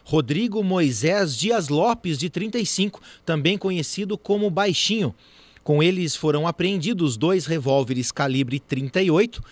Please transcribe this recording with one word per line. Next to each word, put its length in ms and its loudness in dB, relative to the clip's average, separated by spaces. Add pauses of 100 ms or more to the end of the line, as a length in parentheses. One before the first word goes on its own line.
Rodrigo 600 0
Moisés 720 2
Dias 340 0
Lopes, 500 0
de 100 -4
trinta 300 -4
e 80 -2
cinco, 340 -2 (240)
também 320 0
conhecido 580 -4
como 360 -2
Baixinho. 640 0 (480)
Com 180 2
eles 320 2
foram 320 0
apreendidos 720 -2
dois 300 0
revólveres 640 0
calibre 480 0
trinta 420 -2
e 80 2
oito, 320 2 (100)